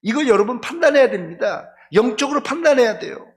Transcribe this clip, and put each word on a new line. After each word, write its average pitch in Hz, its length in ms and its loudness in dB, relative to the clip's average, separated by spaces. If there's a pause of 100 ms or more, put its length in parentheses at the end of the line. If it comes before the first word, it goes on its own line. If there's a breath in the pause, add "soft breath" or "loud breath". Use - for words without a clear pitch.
이걸 254 260 -2
여러분 214 320 2
판단해야 285 500 2
됩니다. 180 580 -6 (240 soft breath)
영적으로 269 500 0
판단해야 269 580 0
돼요. - 260 -14 (100)